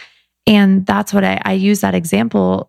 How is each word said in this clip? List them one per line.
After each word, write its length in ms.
And 400
that's 280
what 100
I, 220
I 80
use 260
that 160
example. 720